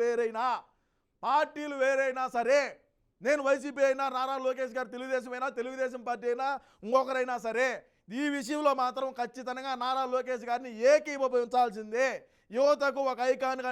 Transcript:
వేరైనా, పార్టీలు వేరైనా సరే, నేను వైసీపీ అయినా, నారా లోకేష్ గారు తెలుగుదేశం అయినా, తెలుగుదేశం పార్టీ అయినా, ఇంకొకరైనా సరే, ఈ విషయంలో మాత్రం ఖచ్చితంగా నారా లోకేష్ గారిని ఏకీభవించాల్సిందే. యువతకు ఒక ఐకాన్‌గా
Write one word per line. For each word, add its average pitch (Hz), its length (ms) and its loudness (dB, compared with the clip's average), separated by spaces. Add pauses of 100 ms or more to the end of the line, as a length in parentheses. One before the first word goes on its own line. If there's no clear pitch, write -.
వేరైనా, 233 440 0 (760)
పార్టీలు 294 600 0
వేరైనా 262 420 2 (120)
సరే, 247 240 4 (600)
నేను 277 260 2
వైసీపీ 277 400 0
అయినా, 269 180 0 (100)
నారా 262 200 -2 (100)
లోకేష్ 254 320 -2
గారు 254 160 -4
తెలుగుదేశం 254 420 -4
అయినా, 262 120 -2 (100)
తెలుగుదేశం 254 500 -4
పార్టీ 240 240 -4
అయినా, 262 160 -2 (380)
ఇంకొకరైనా 254 500 2 (100)
సరే, 233 220 2 (520)
ఈ 294 40 0 (120)
విషయంలో 285 360 0 (100)
మాత్రం 262 260 -2 (120)
ఖచ్చితంగా 254 520 -6 (120)
నారా 262 180 0 (120)
లోకేష్ 254 360 -4
గారిని 240 200 -4 (220)
ఏకీభవించాల్సిందే. 247 1160 2 (480)
యువతకు 277 440 4 (120)
ఒక 233 80 -6 (120)
ఐకాన్‌గా 262 400 -2